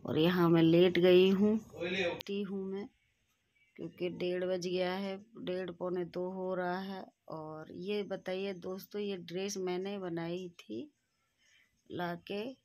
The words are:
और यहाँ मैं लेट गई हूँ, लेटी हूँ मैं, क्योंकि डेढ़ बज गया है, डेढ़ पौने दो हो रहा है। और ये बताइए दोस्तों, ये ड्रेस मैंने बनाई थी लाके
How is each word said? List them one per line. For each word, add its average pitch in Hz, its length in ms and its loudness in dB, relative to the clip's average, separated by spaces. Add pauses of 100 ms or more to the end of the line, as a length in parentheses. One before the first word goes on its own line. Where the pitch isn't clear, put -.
और - 120 0
यहाँ 175 300 4
मैं 165 140 8
लेट 175 360 8
गई 180 320 8
हूँ, 208 240 4 (280)
लेटी 180 600 -2
हूँ 196 220 -6
मैं, 190 220 -6 (880)
क्योंकि 170 320 -6
डेढ़ 180 360 -2
बज 180 220 -2
गया 180 280 0
है, 196 220 -4 (220)
डेढ़ 180 320 -6
पौने 180 340 -4
दो 180 260 -6
हो 185 240 -4
रहा 180 260 -2
है। 190 240 -8 (240)
और 156 440 -12
ये 202 300 -4
बताइए 185 520 -6
दोस्तों, 185 460 -8
ये 202 160 -4
ड्रेस 185 420 -6
मैंने 185 400 -4
बनाई 175 500 -4 (100)
थी 240 320 -10 (1000)
लाके 175 520 -6 (220)